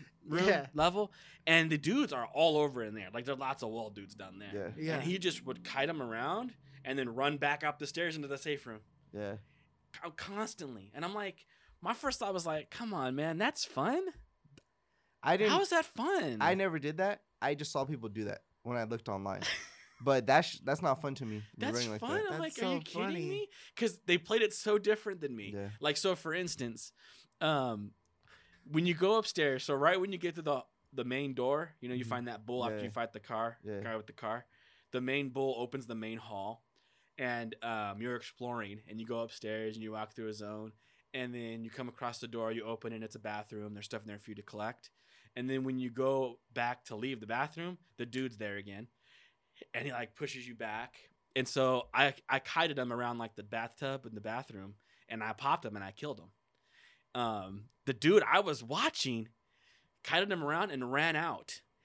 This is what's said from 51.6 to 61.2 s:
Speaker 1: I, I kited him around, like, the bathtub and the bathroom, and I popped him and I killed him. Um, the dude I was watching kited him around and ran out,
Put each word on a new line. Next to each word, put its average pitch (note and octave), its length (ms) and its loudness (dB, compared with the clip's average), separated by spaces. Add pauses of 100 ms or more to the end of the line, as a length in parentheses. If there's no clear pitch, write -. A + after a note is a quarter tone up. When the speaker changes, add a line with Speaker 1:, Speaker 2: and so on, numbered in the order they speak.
Speaker 1:
I, C3+ 200 6 (140)
I C3+ 120 2
kited E3 360 0
him B2+ 160 -2
around, A#2+ 260 -2
like, A#2 180 -8
the - 80 -12
bathtub A#2+ 600 -6
and A2 120 -10
the G#2 40 -10
bathroom, G#2+ 540 -8 (340)
and A2 140 -6
I A2 100 -2
popped C#3 320 0
him G#2+ 120 -6
and G2 80 -8
I F#2+ 80 -10
killed D3 260 -8
him. - 1040 -14
Um, G#2 460 -4 (180)
the C#3 80 0
dude D3+ 320 6
I E3 160 6
was D3+ 240 -2
watching C3 640 -2 (760)
kited G3 300 2
him E3+ 100 -2
around E3 300 0
and B2+ 200 -4
ran D#3 220 2
out, D#3 460 -4 (240)